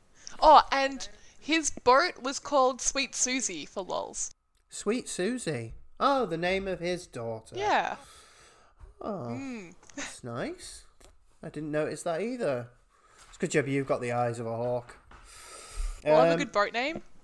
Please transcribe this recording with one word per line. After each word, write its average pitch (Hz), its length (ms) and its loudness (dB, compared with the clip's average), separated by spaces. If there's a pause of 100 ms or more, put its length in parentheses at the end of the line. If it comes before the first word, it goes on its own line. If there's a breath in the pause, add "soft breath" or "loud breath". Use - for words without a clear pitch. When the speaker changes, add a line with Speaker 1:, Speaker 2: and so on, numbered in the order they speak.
(400 loud breath)
Speaker 1:
Oh, 294 320 12
and 269 360 0 (320 soft breath)
his 302 300 0
boat 269 540 4
was 262 160 -6
called 262 420 2
Sweet 269 320 -2
Susie 220 540 -2
for - 160 -8
lols. - 480 -6 (360)
Speaker 2:
Sweet - 400 -4
Susie? 175 680 -4 (240)
Oh, 269 260 2
the 165 120 -4
name 190 300 0
of 180 120 -4
his 170 260 -4
daughter. 117 500 -8
Speaker 1:
Yeah. 359 420 0 (1040 soft breath)
Speaker 2:
Oh, 180 300 -8
Speaker 1:
Mm. 233 440 -10 (220)
Speaker 2:
that's - 280 -12
nice. 147 600 -10 (580)
I 165 60 -12
didn't 151 220 -8
notice 151 320 -2
that 165 180 -2
either. 180 480 -4 (580 soft breath)
It's - 100 -20
a - 40 -20
good 180 100 -2
job 143 160 2
you've 139 180 0
got 131 160 0
the 120 120 -2
eyes 120 260 0
of 117 80 -6
a 113 80 -4
hawk. 120 420 -4 (1040 loud breath)
Speaker 1:
Well, 151 160 6
I 160 40 8
have 165 60 6
a 165 40 4
Speaker 2:
Um, 165 60 2
Speaker 1:
good 254 120 -4
boat 202 220 2
name. 302 300 -4 (200)